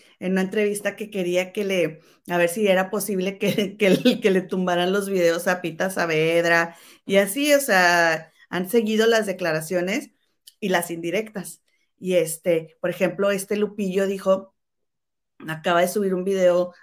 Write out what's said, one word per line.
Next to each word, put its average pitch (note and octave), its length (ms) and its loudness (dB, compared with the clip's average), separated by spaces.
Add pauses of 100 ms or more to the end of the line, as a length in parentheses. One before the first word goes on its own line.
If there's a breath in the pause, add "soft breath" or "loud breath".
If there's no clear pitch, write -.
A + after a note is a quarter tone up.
(200 loud breath)
en F#3 140 -2
una F#3+ 80 2
entrevista G3+ 540 -2
que G#3+ 160 -12
quería F#3 420 -2
que G#3 120 -4
le, E3+ 340 -2 (300 soft breath)
a F3 80 -2
ver F3 120 2
si G#3 180 -2
era F#3+ 220 2
posible F#3+ 480 -4
que, G3 400 -2
<laughs> - 0 -
que E3+ 140 4
le, A#3+ 300 2
que G3+ 100 4
le F#3 100 2
tumbaran F3+ 520 0
los G3 160 -2
videos F3 380 2
a F3+ 140 0
Pita F3 280 -4
Saavedra E3+ 880 2 (300 loud breath)
y F#3+ 120 2
así, C4 360 2
o C#4+ 60 6
sea, F3 720 2 (180 soft breath)
han F3+ 200 -4
seguido A3 380 2
las A3+ 180 2
declaraciones F3+ 840 -4 (480)
y G#3 100 -2
las F3 220 0
indirectas. F3 720 -8 (380)
Y F#3 160 -2
este, D#3+ 640 -2
por F3 80 -2
ejemplo, F#3 420 0
este G3 260 -4
Lupillo G3 500 -2
dijo, F#3+ 460 -2 (920)
acaba E3+ 340 0
de F3+ 60 2
subir F#3+ 280 -2
un F3+ 80 -2
video F3+ 600 2